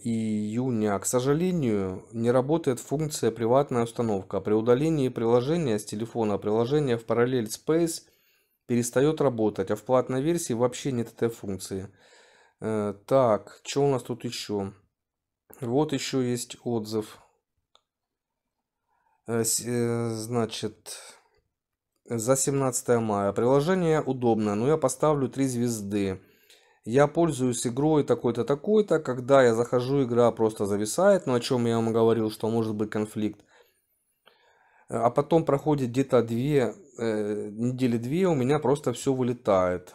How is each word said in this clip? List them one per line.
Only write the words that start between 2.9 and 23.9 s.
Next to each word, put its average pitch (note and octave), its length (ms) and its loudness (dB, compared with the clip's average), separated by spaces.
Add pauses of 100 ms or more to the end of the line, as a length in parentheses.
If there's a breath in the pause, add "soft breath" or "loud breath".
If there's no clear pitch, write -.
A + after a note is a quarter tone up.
«Приватная A#2 540 2
установка». G#2 560 -4
При G#2 120 0
удалении B2+ 560 2
приложения B2 720 2
с - 60 -10
телефона G#2+ 520 -2
приложение A#2 600 0
в A#2 80 -12
Parallel A#2+ 420 0
Space D#3+ 560 -2 (640 soft breath)
перестаёт B2+ 540 0
работать, A2 500 0
а G#2 40 0
в - 60 -14
платной B2+ 400 0
версии E3 320 -2
вообще B2 380 -2
нет A#2 160 -4
этой - 220 -4
функции». G2 580 -10 (720 soft breath)
Э, G#2 340 -4 (140)
так, A#2+ 560 2
чё C#3 200 -2
у C#3+ 60 2
нас B2+ 140 -2
тут B2 200 -10
ещё? G2+ 500 -6 (880)
Вот C3+ 320 0
ещё C3+ 280 -4
есть B2 420 -4
отзыв. A2 540 -4 (2000)
Э, A2+ 180 -2
с-, - 220 -2
э, A#2 460 -2
значит, A2+ 880 -6 (1080 loud breath)
за A#2 300 0
семнадцатое C3 640 0
мая. G2+ 340 0
«Приложение D3+ 680 2